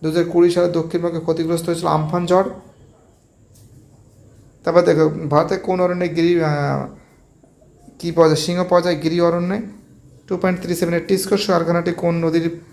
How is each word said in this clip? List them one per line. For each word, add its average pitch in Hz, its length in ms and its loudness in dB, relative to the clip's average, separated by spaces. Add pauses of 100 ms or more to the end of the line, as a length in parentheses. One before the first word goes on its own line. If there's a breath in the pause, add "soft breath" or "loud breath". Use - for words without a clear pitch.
দু 156 60 -2
হাজার 170 140 0
কুড়ি 170 280 4
সালে 175 160 2
দক্ষিণবঙ্গে 165 520 -2
ক্ষতিগ্রস্ত 165 460 -2
হয়েছিল 170 220 -4
আমফান 156 380 0
ঝড়? 180 240 2 (2250)
তারপর 170 180 4
দেখো 160 280 4
ভারতে 156 480 0
কোন 185 220 -4
অরণ্যে 180 300 0
গিরি, 165 340 2
আহ, 143 440 -2 (1120 soft breath)
কী 170 120 -6
পাওয়া 160 180 6
যায়? 156 160 0
সিংহ 175 180 -2
পাওয়া 175 180 4
যায় 170 220 -2
গিরি 165 180 0
অরণ্যে। 175 400 0 (640)
টু 185 100 -4
পয়েন্ট 180 240 0
থ্রি 170 140 -4
সেভেনে 170 240 0
টিসকো 190 380 -2 (100)
কারখানাটি 170 440 0
কোন 170 320 -2
নদীর 165 360 -2 (140 loud breath)